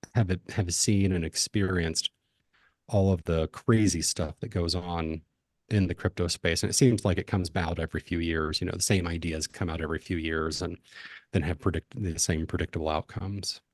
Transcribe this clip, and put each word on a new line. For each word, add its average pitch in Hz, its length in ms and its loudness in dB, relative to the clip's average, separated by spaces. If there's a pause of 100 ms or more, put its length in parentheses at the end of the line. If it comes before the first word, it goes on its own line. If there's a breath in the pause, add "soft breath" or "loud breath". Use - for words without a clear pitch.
(140)
have 107 160 4
it, 90 100 0 (100)
have 90 220 -2
seen 98 400 4
and 87 120 0
experienced 87 840 -2 (760 soft breath)
all 98 240 4
of 87 120 2
the 80 240 2
crazy 104 540 2
stuff 78 380 -2
that - 80 -8
goes 85 260 -2
on 85 460 -4 (500)
in 104 160 4
the 92 80 -2
crypto - 340 -2
space. 82 340 0
And 101 80 0
it - 40 -6
seems 120 300 6
like 92 140 2
it 95 80 -4
comes 92 280 0
out 85 240 -2
every 78 220 -4
few - 180 -4
years, 80 420 0
you 90 60 -4
know, 90 60 -2
the 90 100 -4
same 92 240 2
ideas 82 400 -4
come - 220 -4
out 80 140 -4
every 80 160 -4
few - 180 -4
years 80 460 -2
and 85 160 -6 (540 loud breath)
then 98 100 2
have 80 180 -2
predict-, - 420 -4
the 85 160 -4
same 82 280 0
predictable 80 420 -4
outcomes. 87 720 -4 (140)